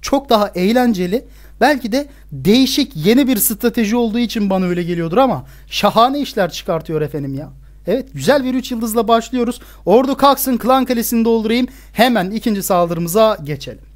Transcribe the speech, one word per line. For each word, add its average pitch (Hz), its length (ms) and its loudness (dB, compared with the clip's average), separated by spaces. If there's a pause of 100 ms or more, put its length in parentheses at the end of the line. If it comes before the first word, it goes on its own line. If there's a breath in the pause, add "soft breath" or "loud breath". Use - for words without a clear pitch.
çok - 260 -2
daha 208 260 2
eğlenceli. 202 680 0 (360 soft breath)
Belki 247 320 2
de 285 140 0 (260 soft breath)
değişik 220 640 2
yeni 233 320 2
bir 262 80 2
strateji 226 600 -2
olduğu 233 220 -2
için 226 320 -2
bana 185 160 0
öyle 175 160 -2
geliyordur 170 340 -2
ama 240 300 0 (200 soft breath)
şahane 240 540 2
işler 196 300 -2
çıkartıyor 156 520 -4
efendim 143 320 -6
ya. 139 160 -10 (360 soft breath)
Evet, 254 280 -2
güzel 233 300 2
bir 254 100 -2
üç 254 160 -4
yıldızla 226 380 -2
başlıyoruz. 233 520 0 (260 loud breath)
Ordu 254 300 4
kalksın, 262 400 2
klan 254 280 2
kalesini 233 400 0
doldurayım. 226 420 0 (260 loud breath)
Hemen 214 380 2
ikinci 214 320 -2
saldırımıza 175 840 2
geçelim. 139 400 -10 (120)